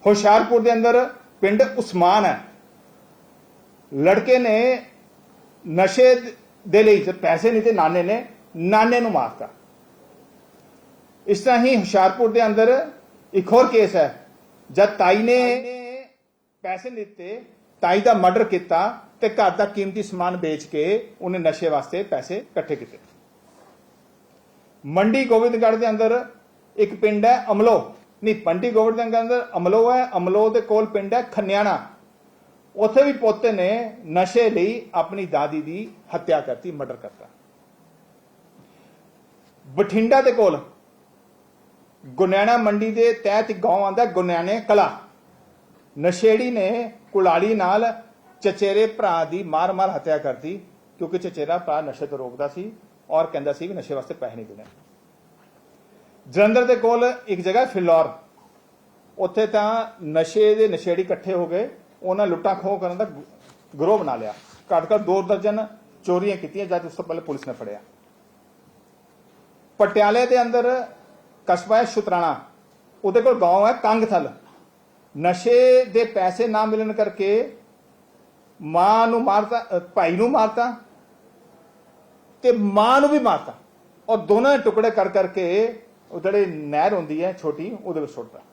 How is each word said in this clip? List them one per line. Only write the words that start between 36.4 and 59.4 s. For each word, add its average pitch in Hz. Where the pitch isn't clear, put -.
ਕਰਤੀ, 147
ਮਰਡਰ 135
ਕਰਤਾ। -
ਬਠਿੰਡਾ 202
ਦੇ 254
ਕੋਲ 208
ਗੁਨੈਣਾ 190
ਮੰਡੀ 214
ਦੇ 226
ਤਹਿਤ 214
ਇੱਕ 202
ਗਾਂਵ 180
ਆਉਂਦਾ 196
ਗੁਨੈਣੇ 180
ਕਲਾ, 202
ਨਸ਼ੇੜੀ 220
ਨੇ 226
ਕੁਲਾੜੀ 190
ਨਾਲ 214
ਚਚੇਰੇ 202
ਭਰਾ 190
ਦੀ 175
ਮਾਰ-ਮਾਰ 180
ਹੱਤਿਆ 156
ਕਰਤੀ, 147
ਕਿਉਂਕਿ 175
ਚਚੇਰਾ 170
ਭਰਾ 160
ਨਸ਼ੇ 143
ਤੋਂ 143
ਰੋਕਦਾ 127
ਸੀ 185
ਔਰ 160
ਕਹਿੰਦਾ 143
ਸੀ 165
ਵੀ 196
ਨਸ਼ੇ 151
ਵਾਸਤੇ 131
ਪੈਸੇ 113
ਨਹੀਂ 113
ਦੇਣੇ। 104
ਜਲੰਧਰ 214
ਦੇ 247
ਕੋਲ 233
ਇੱਕ 185
ਜਗ੍ਹਾ 196
ਫਿਲੌਰ, 170
ਉੱਥੇ 190